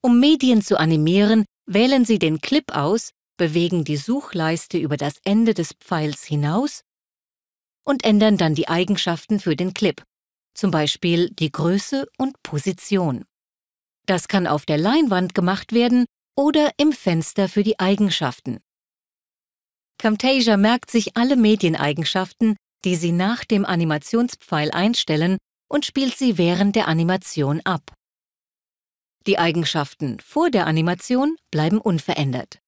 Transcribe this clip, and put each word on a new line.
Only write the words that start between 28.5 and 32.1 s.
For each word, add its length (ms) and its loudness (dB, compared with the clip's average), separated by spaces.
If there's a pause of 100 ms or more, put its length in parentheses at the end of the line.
Die 100 2
Eigenschaften 840 -2
vor 300 -2
der 160 0
Animation 720 -2 (140)
bleiben 280 0
unverändert. 880 -4